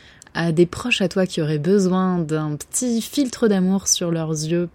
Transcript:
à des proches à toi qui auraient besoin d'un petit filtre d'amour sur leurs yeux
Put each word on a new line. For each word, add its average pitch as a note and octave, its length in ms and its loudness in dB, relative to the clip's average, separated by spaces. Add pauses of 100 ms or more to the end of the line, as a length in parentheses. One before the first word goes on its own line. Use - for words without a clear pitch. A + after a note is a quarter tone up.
(340)
à E3+ 180 0
des E3+ 140 6
proches - 360 -2
à F#3 60 2
toi F#3+ 180 0
qui F3 160 -4
auraient D3+ 160 0
besoin F#3 600 2
d'un D#3 380 -2
petit A#3 460 -4
filtre B3 460 0
d'amour F#3+ 400 2
sur F3 220 0
leurs D#3+ 200 -2
yeux D#3+ 440 -2